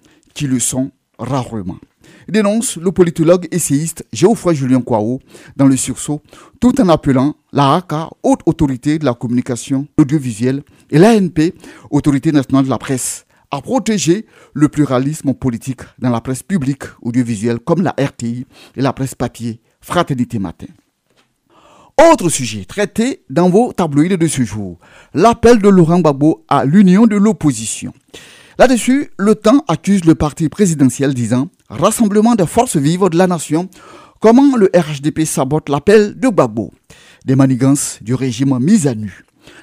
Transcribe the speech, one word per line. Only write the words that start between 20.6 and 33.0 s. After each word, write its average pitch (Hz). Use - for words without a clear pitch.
Autre 180
sujet 110
traité 214
dans 170
vos 220
tabloïds 165
de 165
ce 131
jour, 101
l'appel 233
de 196
Laurent 175
Gbagbo 151
à 135
l'union 190
de 208
l'opposition. 143
Là-dessus, 254
Le 208
Temps 220
accuse 185
le 160
parti 151
présidentiel 143
disant : « 123
Rassemblement 214
des 185
forces 240
vives 170